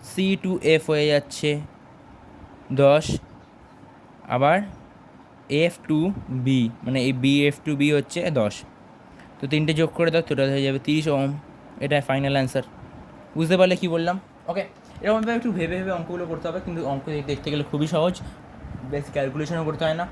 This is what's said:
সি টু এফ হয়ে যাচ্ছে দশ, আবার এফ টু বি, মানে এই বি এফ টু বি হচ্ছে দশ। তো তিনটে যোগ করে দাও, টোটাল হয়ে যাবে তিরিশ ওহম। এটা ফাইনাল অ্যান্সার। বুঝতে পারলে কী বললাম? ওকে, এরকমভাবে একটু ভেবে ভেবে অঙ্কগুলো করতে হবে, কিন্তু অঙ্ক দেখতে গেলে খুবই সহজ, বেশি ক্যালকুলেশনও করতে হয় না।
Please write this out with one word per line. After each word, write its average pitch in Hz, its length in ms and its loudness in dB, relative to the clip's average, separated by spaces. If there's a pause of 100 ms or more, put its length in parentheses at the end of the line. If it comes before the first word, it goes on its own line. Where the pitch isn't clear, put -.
সি 190 180 -2 (140)
টু 185 100 -4 (120)
এফ 156 260 4
হয়ে 151 200 2
যাচ্ছে 147 420 0 (1200)
দশ, 143 320 6 (1200)
আবার 143 300 4 (920)
এফ 160 240 2 (140)
টু 156 100 2 (460)
বি, 131 160 4 (220)
মানে 131 180 -2
এই 131 120 2
বি 135 220 2 (140)
এফ 143 140 0
টু 151 140 -2
বি 143 160 2
হচ্ছে 143 260 0 (120)
দশ। 110 240 2 (840)
তো - 100 -8
তিনটে 151 280 0
যোগ 156 240 2
করে 165 120 4
দাও, 160 120 2
টোটাল 139 280 0
হয়ে 139 160 0
যাবে 135 120 0
তিরিশ 147 300 0
ওহম। 139 240 2 (480)
এটা 143 200 0
ফাইনাল 139 360 0
অ্যান্সার। 131 280 0 (720)
বুঝতে 165 220 2
পারলে 185 200 6
কী 185 120 -4
বললাম? 170 280 0 (320)
ওকে, 175 140 -4 (400)
এরকমভাবে 220 360 0
একটু 240 140 -2
ভেবে 175 260 -2
ভেবে 190 200 -4
অঙ্কগুলো 175 280 -6
করতে 165 220 -8
হবে, 175 180 -4
কিন্তু 170 140 -6 (120)
অঙ্ক 139 120 -6 (220)
দেখতে 147 240 -4
গেলে 147 200 -2
খুবই 151 240 0
সহজ, 175 200 2 (760)
বেশি 143 220 -6
ক্যালকুলেশনও 147 560 -4
করতে 156 180 -4
হয় 156 140 0
না। 175 100 -2